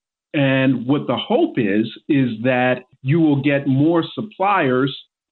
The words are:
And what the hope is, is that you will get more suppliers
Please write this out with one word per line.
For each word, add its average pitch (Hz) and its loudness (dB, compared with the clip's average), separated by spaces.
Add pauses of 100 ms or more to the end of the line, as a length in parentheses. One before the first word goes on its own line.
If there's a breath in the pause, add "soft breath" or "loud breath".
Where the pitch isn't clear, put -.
(340)
And 135 2
what 143 0
the 123 -2
hope 269 0
is, 107 0 (200)
is 135 2 (140)
that 127 0 (180)
you 143 0
will 151 2
get 139 0
more 147 2 (120)
suppliers 143 -2 (340)